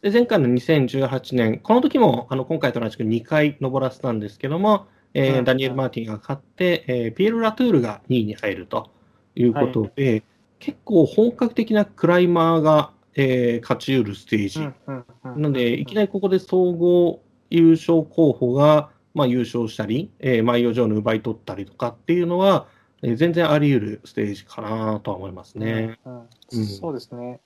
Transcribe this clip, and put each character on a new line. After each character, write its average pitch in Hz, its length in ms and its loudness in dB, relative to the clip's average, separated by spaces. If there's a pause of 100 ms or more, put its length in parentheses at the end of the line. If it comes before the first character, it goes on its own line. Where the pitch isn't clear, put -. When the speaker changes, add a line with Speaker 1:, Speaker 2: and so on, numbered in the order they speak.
Speaker 1:
で、 202 100 -2
前 240 140 4
回 226 140 0
の 131 100 2
二 123 120 2
千 147 260 2
十 135 200 -2
八 127 300 -6
年、 113 220 2
こ - 160 0
の 254 80 4
時 302 160 0
も、 127 320 2
あ 131 60 -4
の、 131 100 -4
今 160 120 -4
回 131 140 -2
と 120 80 -6
同 113 80 -4
じ - 80 -10
く 120 80 -6
二 113 180 -2
回 151 380 0
登 131 240 -2
ら 127 60 -2
せ - 100 -20
た 131 120 -4
ん 110 60 -4
で 107 120 -8
す - 80 -20
け 139 100 -8
ど 156 100 -4
も、 208 280 0 (280)
え 135 200 2
ー、 131 60 2
Speaker 2:
う - 20 -2
ん、 - 20 -2
Speaker 1:
ダ 131 80 2
ニ 131 100 0
エ 131 60 -2
ル・ 123 60 -6
マ 135 100 -2
ー 127 60 -4
テ 123 100 -8
ィ 113 40 -8
ン - 20 -12
が 110 100 -8
勝 139 220 -10
っ - 20 -18
て、 - 480 -4
Speaker 2:
う 127 40 -2
ん。 - 20 0
Speaker 1:
え 120 140 -2
ー、 113 60 -8
ピ 185 100 0
エ 214 40 2
ー 226 40 0
ル・ 226 80 -2
ラ 220 120 0
ト 220 120 -4
ゥ 247 40 2
ー 220 40 2
ル 151 100 4
が 104 260 -8
二 127 140 0
位 - 20 -2
に 104 100 -8
入 104 200 -4
る 87 120 -12
と - 240 -8 (440)
い 123 100 0
う 120 80 4
こ 139 160 2
と 110 260 -4
で、 135 160 0
Speaker 2:
は 110 60 0
い。 107 80 -6 (340)
Speaker 1:
結 - 260 -10
構 170 200 4
本 226 280 2
格 233 220 -4
的 220 200 -2
な 208 100 2
ク - 220 -4
ラ 175 120 4
イ 180 100 4
マ 165 300 2
ー 156 40 0
が、 151 300 4 (220)
え 127 440 0
ー、 - 20 -6
勝 120 180 -4
ち - 200 -4
得 110 100 0
る 98 60 -8
ス - 100 -20
テ - 140 -2
ー 101 100 -2
ジ。 156 120 -8
Speaker 2:
う - 20 -6
ん、 139 120 -10 (120)
う 139 60 -10
ん、 127 120 -12 (200)
う - 40 -12 (100)
ん、 147 40 -2
Speaker 1:
な 151 60 0
の 143 40 0
で、 127 140 0
Speaker 2:
う 117 40 2
ん、 120 40 0
う - 20 -4
ん。 143 40 -6
Speaker 1:
い 143 60 -6
き - 80 -16
な 214 60 0
り 202 80 0
こ 196 120 -6
こ 190 100 0
で 185 80 2
総 185 340 0
合 175 480 2 (300)
優 165 220 6
勝 160 320 2
候 156 280 2
補 123 220 -2
が、 147 340 4 (240)
ま 151 120 0
あ、 - 20 2
優 123 140 0
勝 117 280 -4
し - 80 -12
た 110 80 -6
り、 110 340 -4
え 127 220 0
ー、 - 20 0
マ 120 140 2
イ 120 100 2
オ 117 60 0
ジ 120 80 -2
ョ 120 40 4
ー - 20 0
ヌ 107 80 0
奪 107 180 0
い 110 80 -2
取 110 160 -6
っ - 20 -20
た - 160 -14
り 98 120 -12
と - 80 -20
か 120 140 -6
っ 120 60 -10
て - 200 -4
い 175 80 0
う 175 40 -2
の 175 120 -2
は、 190 280 2 (360)
え - 100 -4
ー、 113 40 -2
全 170 160 0
然 160 180 0
あ 151 80 4
り 147 140 2
得 113 120 2
る 107 200 -8
ス - 100 -20
テ 110 100 -2
ー 101 100 -6
ジ 98 100 -20
か - 180 -18
な 110 380 -4
と 107 100 -10
は 98 60 -6
思 95 120 -12
い 90 40 -14
ま 92 120 -18
す - 140 -18
ね。 113 460 -6
Speaker 2:
う 127 60 -18
ん、 - 40 -16
う - 40 -18
ん。 117 100 -20 (240)
Speaker 1:
う 117 80 -4
ん。 107 60 -2
Speaker 2:
そ 101 240 -10
う - 20 -8
で 123 80 -10
す - 140 -20
ね。 123 320 -14